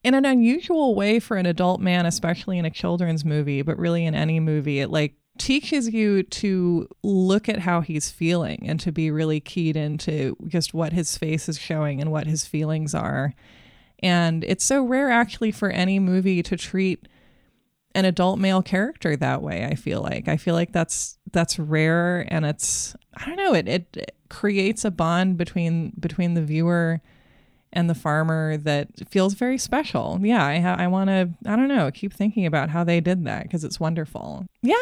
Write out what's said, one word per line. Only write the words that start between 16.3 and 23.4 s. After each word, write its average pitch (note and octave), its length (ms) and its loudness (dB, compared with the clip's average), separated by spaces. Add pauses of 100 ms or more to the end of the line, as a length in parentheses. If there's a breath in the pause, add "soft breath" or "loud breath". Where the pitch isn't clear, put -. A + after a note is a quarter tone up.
to - 120 -4
treat F#3 520 -2 (880 soft breath)
an F#3+ 100 2
adult F#3 340 2
male F#3+ 220 2
character F#3+ 540 -2
that C3 260 0
way, G#2 240 -6
I C3 80 -4
feel - 280 -4
like. - 260 -6
I D#3 100 0
feel E3+ 160 -2
like E3+ 180 0
that's, - 460 -4 (140)
that's - 260 0
rare, E3 720 0
and D#3+ 160 -2
it's, - 500 -4 (200)
I - 100 -12
don't E4 120 -8
know, F#4+ 180 2